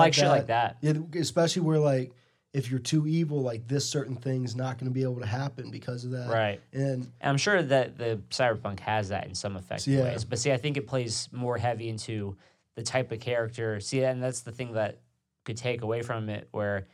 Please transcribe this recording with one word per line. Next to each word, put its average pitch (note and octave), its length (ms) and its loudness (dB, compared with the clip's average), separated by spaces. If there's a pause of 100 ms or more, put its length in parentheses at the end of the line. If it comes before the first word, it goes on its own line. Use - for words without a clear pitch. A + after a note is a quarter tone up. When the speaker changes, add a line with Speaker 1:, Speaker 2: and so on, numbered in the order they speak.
Speaker 1:
like D#3+ 80 6
shit C#3+ 160 6
like A#2+ 180 4
Speaker 2:
that. A2+ 340 2
Speaker 1:
that. D3+ 60 2
Speaker 2:
Yeah, D3+ 60 6
th-, E3 280 -2
especially E3+ 420 2
where, D#3 160 4
like, C3+ 340 2 (400)
if B2+ 180 -2
you're C3 80 0
too D3+ 280 2
evil, D#3 340 2
like, A#2+ 260 -4
this C3+ 200 0
certain C3+ 280 -2
thing's B2 400 -2
not B2+ 220 -4
gonna C3 120 -4
be C3 140 0
able B2+ 160 -2
to B2 60 -6
happen B2+ 440 -4
because B2 360 -8
of B2 60 -6
that. B2 180 -4
Speaker 1:
Right. A2 320 2 (100)
Speaker 2:
And C3+ 320 0 (160)
Speaker 1:
And C#3+ 100 0
I'm C#3 80 4
sure F#3+ 240 4
that D3 360 2
the A2+ 320 -2
Cyberpunk G#2+ 500 0
has G#2+ 300 -2
that G2 180 -4
in F#2 80 -10
some G2 220 -6
effective G#2 360 -2
Speaker 2:
Yeah. C3+ 100 4
Speaker 1:
ways. A#2+ 200 -2
But A#2+ 160 -4
see, C#3 140 2
I B2+ 40 2
think C#3+ 200 -4
it - 100 -4
plays A#2+ 460 -4
more B2 240 -2
heavy A2+ 320 -2
into G#2 480 -6 (400)
the F2+ 60 -8
type - 280 -2
of A2+ 80 -6
character. A2+ 640 -2
See, C3 200 -2
and B2+ 220 0
that's B2+ 180 -2
the A2+ 120 -12
thing B2 180 -6
that G#2+ 300 -2 (420)
could A2 140 -6
take B2 240 -2
away A2+ 220 0
from A2+ 260 -4
it, G#2 220 -6
where G2+ 420 -2